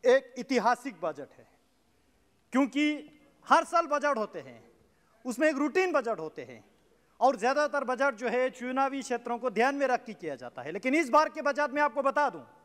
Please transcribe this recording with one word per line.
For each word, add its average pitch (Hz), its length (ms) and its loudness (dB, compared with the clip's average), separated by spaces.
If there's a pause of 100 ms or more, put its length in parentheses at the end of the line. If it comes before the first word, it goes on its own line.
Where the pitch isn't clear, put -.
एक 262 360 4
ऐतिहासिक 233 600 0
बजट 143 300 -6
है, 120 140 -20 (1080)
क्योंकि 277 300 2 (640)
हर 320 180 6
साल 339 220 0
बजट 285 300 -2
होते 208 220 -6
हैं, 123 320 -20 (540)
उसमें 254 220 0
एक 311 80 2
रूटीन 302 380 0
बजट 226 260 0
होते 156 240 -10
हैं 117 200 -18 (560)
और 254 160 4
ज़्यादातर 277 480 0
बजट 254 320 0
जो 240 140 -6
है 254 200 0
चुनावी 262 520 -2
क्षेत्रों 240 380 -4
को 247 100 -2
ध्यान 233 260 2
में 285 120 0
रख 247 180 0
के 214 80 -12
किया 151 220 -8
जाता 123 260 -14
है। 139 100 -8
लेकिन 254 240 -2
इस 311 140 2
बार 302 200 4
के 311 120 -10
बजट 285 300 -2
में 294 100 -2
आपको 294 200 0
बता 277 280 2
दूं 165 120 -12 (240)